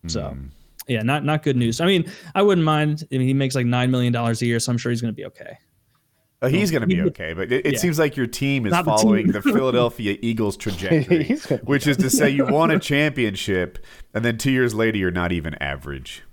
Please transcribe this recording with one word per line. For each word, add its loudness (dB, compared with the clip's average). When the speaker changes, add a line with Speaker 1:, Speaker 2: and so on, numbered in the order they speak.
Speaker 1:
So, -4
Speaker 2:
Mm. -10
Speaker 1:
yeah, -2
not, 0
not 0
good 0
news. 0
I 2
mean, 2
I 2
wouldn't 4
mind. 0
I -2
mean, 2
he 2
makes, 0
like, 0
nine 2
million 2
dollars 0
a 0
year, 2
so -2
I'm 0
sure -2
he's -2
gonna -4
be -12
okay. -18
Speaker 2:
Oh, 0
he's 2
Speaker 1:
So, 0
Speaker 2:
gonna 0
be 2
Speaker 1:
he 0
Speaker 2:
okay, -2
but -4
it, 0
it 2
Speaker 1:
yeah. -2
Speaker 2:
seems 0
like 2
your 0
team -2
is 0
Speaker 1:
Not 2
the 2
team. 4
Speaker 2:
following 4
the -2
Speaker 1:
<laughs> 2
Speaker 2:
Philadelphia 0
Eagles -2
trajectory, 0
Speaker 3:
<laughs> -4
He's -2
gonna -2
be -14
Speaker 2:
which 0
is 2
to 0
say 2
you 2
Speaker 1:
<laughs> -4
Speaker 2:
won 4
a 2
championship, -2
and -2
then 0
two 0
years 2
later, 0
you're 0
not -2
even -4
average. -10